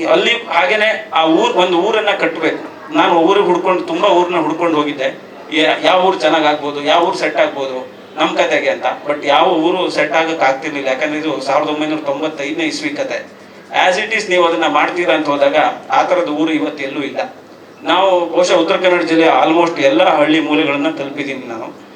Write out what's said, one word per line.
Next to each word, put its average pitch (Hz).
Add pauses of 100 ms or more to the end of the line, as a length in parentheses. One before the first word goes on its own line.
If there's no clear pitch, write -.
ಅಲ್ಲಿ 190
ಹಾಗೇನೆ 208
ಆ 160
ಊರ್, 185
ಒಂದು 180
ಊರನ್ನ 208 (100)
ಕಟ್ಬೇಕು. -
ನಾನು 175
ಊರಿಗೆ 190
ಹುಡ್ಕೊಂಡು, 175
ತುಂಬಾ 180
ಊರ್ನ 180
ಹುಡ್ಕೊಂಡು 160
ಹೋಗಿದ್ದೆ. 139 (340)
ಯಾ-, 156
ಯಾವ 180
ಊರು 180
ಚೆನ್ನಾಗ್ 156
ಆಗ್ಬೋದು, 147
ಯಾವ 160
ಊರು 175
ಸೆಟ್ 156
ಆಗ್ಬೋದು 135 (280)
ನಮ್ 156
ಕತೆಗೆ 156
ಅಂತ. 123 (220)
But 165
ಯಾವ 160
ಊರು 175
ಸೆಟ್ 151
ಆಗಕ್ 160
ಆಗ್ತಿರ್ಲಿಲ್ಲ, 135
ಯಾಕಂದ್ರೆ 151
ಇದು 156
ಸಾವಿರದ 151
ಒಂಬೈನೂರ 151
ತೊಂಬತ್ತೈದನೇ 151
ಇಸ್ವಿ 151
ಕತೆ. 131 (640)
As 185
it 214
is 185
ನೀವು 180
ಅದನ್ನ 165
ಮಾಡ್ತೀರಾ 165
ಅಂತ 147
ಹೋದಾಗ 143 (360)
ಆ 143
ತರದ 170
ಊರು 156
ಇವತ್ತು 147
ಎಲ್ಲೂ 135
ಇಲ್ಲ. 127 (480)
ನಾವು 175
ಬಹುಶಃ 180
ಉತ್ತರ 180
ಕನ್ನಡ 175
ಜಿಲ್ಲೆಯ 160 (160)
almost 165
ಎಲ್ಲ 143
ಹಳ್ಳಿ 156
ಮೂಲೆಗಳನ್ನ 147
ತಲುಪಿದ್ದೀನಿ 135
ನಾನು, 113 (180)